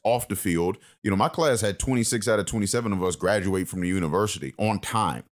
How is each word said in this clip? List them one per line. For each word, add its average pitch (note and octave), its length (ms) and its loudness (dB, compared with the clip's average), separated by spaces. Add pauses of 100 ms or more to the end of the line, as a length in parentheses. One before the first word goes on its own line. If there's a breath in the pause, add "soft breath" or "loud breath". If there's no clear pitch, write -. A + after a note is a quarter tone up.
off A#2 240 2
the G2+ 80 -4
field. F2 420 0 (240 soft breath)
You G#2 80 0
know, G2 60 2
my A#2+ 120 4
class C#3+ 320 2
had G#2 200 -2
twenty-six A#2+ 480 0
out A2 100 4
of F#2+ 80 0
twenty-seven A2 460 0
of F#2 100 -2
us F2+ 140 0
graduate F#2+ 500 0
from F#2 140 -6
the F2 80 0
university F2 680 -2
on G#2+ 220 0
time. F2 540 -2